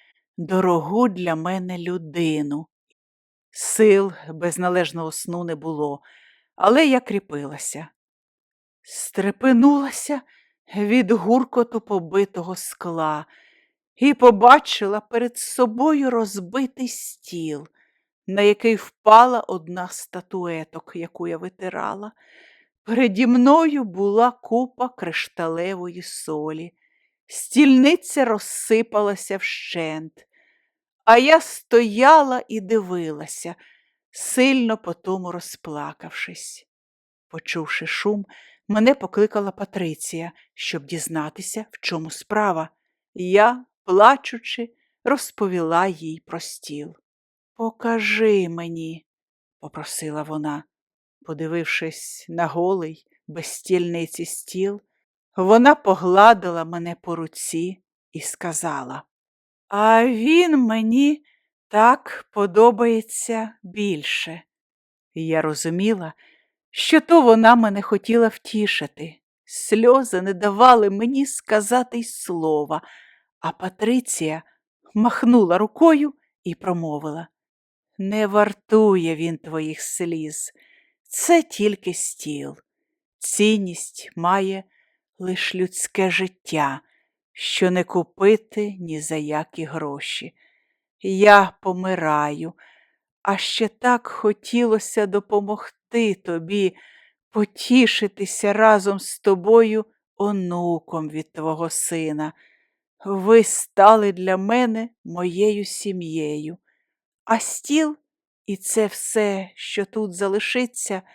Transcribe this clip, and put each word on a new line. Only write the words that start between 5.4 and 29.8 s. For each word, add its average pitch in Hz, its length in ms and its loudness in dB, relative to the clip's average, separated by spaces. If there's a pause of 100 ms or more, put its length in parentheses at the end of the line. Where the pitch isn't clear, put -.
не 165 100 -8
було, 147 460 -8 (560)
але 254 300 4
я 262 140 2
кріпилася. 147 880 -10 (960)
Стрепенулася 262 1400 0 (560)
від 208 340 0
гуркоту 233 720 0
побитого 185 760 -4
скла 156 680 -8 (720)
і 277 180 4
побачила 220 840 6
перед 233 380 -6
собою 262 720 0
розбитий 233 800 -4
стіл, 160 800 -12 (580)
на 196 160 -2
який 208 340 4
впала 233 640 6
одна 180 480 -8
з - 80 -14
статуеток, 175 960 -10
яку 170 340 -10
я 170 100 -6
витирала. 185 760 -10 (720)
Переді 233 420 0
мною 277 580 4
була 202 460 0
купа 247 580 -4
кришталевої 175 1120 -8
солі. 156 720 -10 (540)
Стільниця 277 960 2
розсипалася 208 1120 -2
вщент, 160 920 -10 (800)